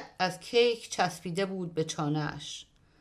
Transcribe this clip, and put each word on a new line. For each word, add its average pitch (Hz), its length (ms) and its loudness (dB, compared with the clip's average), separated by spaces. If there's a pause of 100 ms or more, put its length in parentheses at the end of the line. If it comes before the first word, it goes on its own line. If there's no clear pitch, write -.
(180)
از 180 220 0
کیک 233 500 4
چسبیده 180 560 0
بود 180 280 -6
به 160 100 2
چانه‌اش. 151 800 -2 (340)